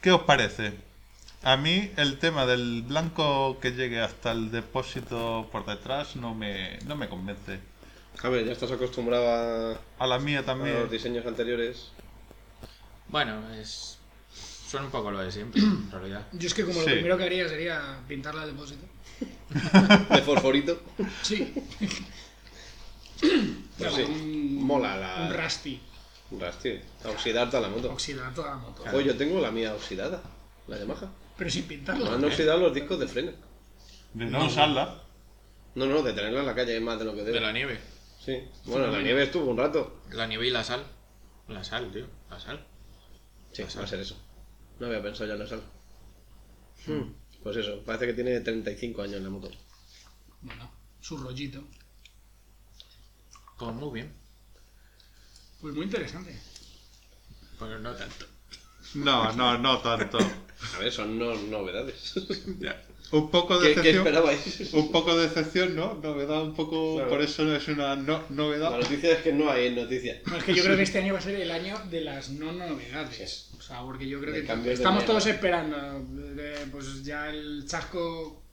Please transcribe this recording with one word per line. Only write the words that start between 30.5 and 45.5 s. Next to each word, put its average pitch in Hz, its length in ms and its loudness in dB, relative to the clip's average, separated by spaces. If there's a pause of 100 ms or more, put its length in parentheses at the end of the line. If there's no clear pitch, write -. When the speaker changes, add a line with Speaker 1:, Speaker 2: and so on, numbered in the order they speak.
Speaker 2:
la 104 120 -10
Yamaha. 139 320 -8 (260)
Speaker 4:
Pero 175 140 -4
sin 180 140 -2
pintarla. 156 460 -2
Speaker 2:
Me 117 60 0
han 135 80 4
oxidado 156 360 6
los 165 140 6
discos 147 240 -2
de 131 100 0
freno. 156 240 -4 (840)
Speaker 1:
De 117 120 -4
no 113 140 0
Speaker 3:
No. 160 60 4
Speaker 1:
usarla. 151 560 4 (720)
Speaker 2:
No, 131 120 0
no, 143 160 4
de 123 100 0
tenerla 107 280 -2
en 139 60 0
la 117 80 -2
calle 117 220 0
es 113 60 0
más 113 160 -2
de 110 60 -4
lo 110 80 -4
que 104 100 -6
debe. 110 100 -2
Speaker 3:
De 117 80 2
la 110 120 0
nieve. 123 280 -2 (440)
Speaker 2:
Sí. 131 140 -4 (260)
Bueno, 123 220 2
la 110 60 2
Speaker 4:
Fenómeno. 101 100 0
Speaker 2:
nieve 131 220 4
estuvo 139 260 0
un 117 80 2
rato. 147 420 0 (120)
Speaker 3:
La 113 140 -4
nieve 110 200 -2
y 131 40 2
la 117 140 0
sal. 127 200 -4 (640)
La 101 160 -10
sal, 120 280 -6
tío. 107 140 -8 (240)
La - 100 -14
sal. 147 240 -12 (880)
Speaker 2:
Sí, 107 100 -10
Speaker 3:
La 98 80 -10
sal. 101 120 -10
Speaker 2:
va - 20 -6
a 98 40 -8
ser 98 120 -6
eso. 98 160 -10 (640)
No 120 60 -6
había 110 160 -2
pensado 104 240 -6
ya 107 80 -4
en 104 60 -6
la 107 60 -8
sal. 110 160 -8 (1200)